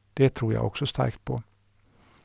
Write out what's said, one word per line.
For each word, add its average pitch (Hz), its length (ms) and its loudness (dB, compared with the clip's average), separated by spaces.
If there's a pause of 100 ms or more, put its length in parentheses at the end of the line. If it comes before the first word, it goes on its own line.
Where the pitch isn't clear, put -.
(140)
Det 135 140 6
tror 113 260 -2
jag 113 100 0
också 113 220 -2
starkt - 380 -2
på. 123 180 -4 (840)